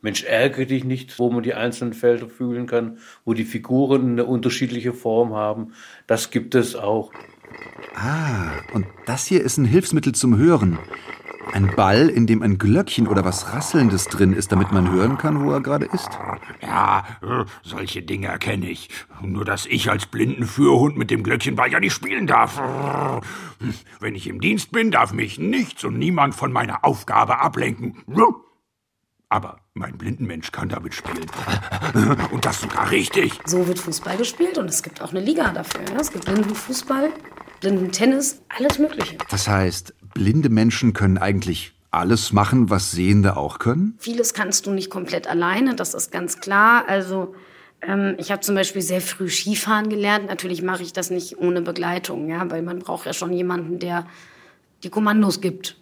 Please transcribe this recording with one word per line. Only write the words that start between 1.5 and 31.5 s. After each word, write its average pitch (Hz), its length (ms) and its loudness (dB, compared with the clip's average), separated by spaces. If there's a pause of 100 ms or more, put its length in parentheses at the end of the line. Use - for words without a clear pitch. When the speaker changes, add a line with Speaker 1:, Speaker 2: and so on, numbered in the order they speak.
Speaker 1:
einzelnen 117 400 -4
Felder 117 340 2
fühlen 123 380 -6
kann, 117 320 -2 (260)
wo 113 100 0
die 113 100 -2
Figuren 127 680 2
eine 120 120 2
unterschiedliche 120 680 -2
Form 117 400 0
haben. 107 400 -4 (340)
Das - 240 0
gibt - 240 -4
es 123 200 2
auch. 104 380 -2 (840)
Speaker 2:
Ah, 120 560 -2 (220)
und 98 140 0 (200)
das 123 200 -4
hier 180 160 4
ist - 160 0
ein 143 60 4
Hilfsmittel 147 480 4
zum 120 240 4
Hören. 107 420 6 (720)
Ein 98 240 4
Ball, 110 320 6
in 120 180 4
dem 110 160 4
ein 101 160 2
Glöckchen 113 480 2
oder 95 180 2
was - 280 -4
Rasselndes 120 540 2
drin 95 260 4
ist, 95 180 0
damit 95 220 4
man 90 180 4
hören 107 280 2
kann, 151 260 0
wo 143 80 2
er 139 80 0
gerade 139 240 -2
ist. - 240 -6 (520)
Speaker 3:
Ja, 101 440 0 (580)
solche 95 400 -10
Dinger 95 360 -6
kenn 101 240 -4
ich. 90 260 -8 (340)
Nur, 95 220 -4
dass 98 220 -4
ich 113 240 0
als 101 160 -2
Blindenführhund 135 880 2
mit 123 140 -2
dem 110 120 0
Glöckchenball 123 480 0
ja 160 100 2
nicht 190 120 0
spielen - 340 -4
darf. 131 340 2 (1400)
Wenn 107 140 -6
ich 95 120 -12
im 92 140 -8
Dienst 208 320 -2
bin, 226 180 2
darf 117 220 2
mich 104 260 -6
nichts 220 460 -2
und 113 140 -4
niemand 147 360 0
von 139 160 -4
meiner 123 340 -2
Aufgabe 113 560 2
ablenken. 117 640 -4 (1300)
Aber - 320 -4 (140)
mein - 240 -8
Blindenmensch 101 520 -8
kann - 180 -6
damit - 260 -8
spielen. - 320 -10 (1040)